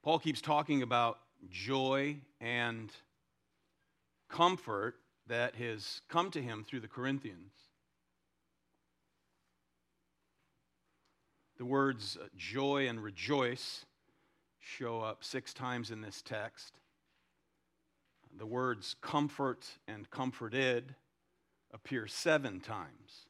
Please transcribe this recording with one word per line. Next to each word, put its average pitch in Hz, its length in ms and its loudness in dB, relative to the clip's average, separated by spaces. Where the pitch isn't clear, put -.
Paul 156 160 6
keeps 135 220 0
talking 147 420 4
about 120 380 4
joy 135 680 2
and 117 520 -2
comfort 123 720 2
that 120 280 0
has 113 540 -6
come 175 220 2
to 156 100 -4
him 113 240 -6
through 127 160 -6
the 107 80 -12
Corinthians. 120 640 -4
The 127 60 -6
words, 127 580 4
uh, - 140 -10
joy 135 540 2
and 113 120 -4
rejoice 123 840 0
show 117 400 -6
up 110 240 -4
six - 300 -4
times 123 380 -2
in 107 100 -8
this 104 200 -12
text. - 520 -8
The 110 80 -8
words 120 540 0
comfort 143 680 0
and 107 220 -10
comforted 127 840 0
appear 113 340 -4
seven 135 540 2
times. - 720 -12